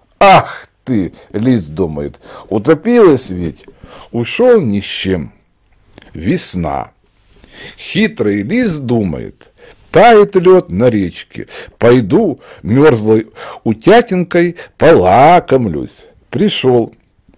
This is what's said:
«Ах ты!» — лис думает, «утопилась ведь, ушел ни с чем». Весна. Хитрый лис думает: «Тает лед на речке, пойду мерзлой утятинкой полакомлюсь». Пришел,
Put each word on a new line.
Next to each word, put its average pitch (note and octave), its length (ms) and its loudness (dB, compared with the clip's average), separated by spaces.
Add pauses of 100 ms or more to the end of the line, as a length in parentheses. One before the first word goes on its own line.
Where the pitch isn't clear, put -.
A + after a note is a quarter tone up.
(200)
«Ах - 480 2 (160)
ты!» — G2+ 300 -4 (180)
лис G#2+ 380 -2
думает, D2+ 500 -6 (300)
«утопилась D3+ 800 2
ведь, F2 340 -10 (480)
ушел A3+ 480 0
ни G2+ 220 -2
с - 20 -12
чем». F2 480 -6 (840)
Весна. D#2+ 800 -6 (840)
Хитрый G#2 640 -4
лис F#3+ 340 -4
думает: G2 760 -6 (360)
«Тает A3+ 460 4
лед F3+ 360 2
на A2 180 0
речке, - 580 -8 (300)
пойду B2+ 600 0 (240)
мерзлой A2 640 0 (360)
утятинкой F3 920 0 (240)
полакомлюсь». B2 1300 2 (240)
Пришел, A#2 640 -2 (420)